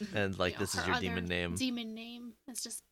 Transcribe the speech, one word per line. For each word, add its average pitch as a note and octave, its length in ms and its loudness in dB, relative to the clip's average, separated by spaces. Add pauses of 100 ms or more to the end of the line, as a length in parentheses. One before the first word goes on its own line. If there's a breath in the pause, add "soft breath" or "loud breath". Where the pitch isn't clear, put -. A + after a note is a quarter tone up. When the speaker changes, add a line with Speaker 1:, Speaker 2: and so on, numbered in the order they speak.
Speaker 1:
Mm-hmm. G3+ 160 -4
Speaker 2:
and, G2 220 2
like, F2+ 160 4
Speaker 3:
you - 20 -8
know, - 40 -2
Speaker 2:
"This G2 140 0
is G2 60 0
Speaker 3:
her - 60 2
Speaker 2:
your F#2 100 4
Speaker 3:
other - 100 4
Speaker 2:
demon F2+ 200 0
name." F2 280 2
Speaker 3:
demon A#3+ 400 -2
name. A#3 380 -10 (160)
It's A#3+ 160 -4
just, - 280 -8